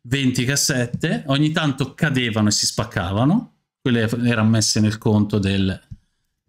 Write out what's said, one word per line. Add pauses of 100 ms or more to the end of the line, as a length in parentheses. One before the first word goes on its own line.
venti
cassette,
ogni
tanto
cadevano
e
si
spaccavano, (280)
quelle
f-,
erano
messe
nel
conto
del (680)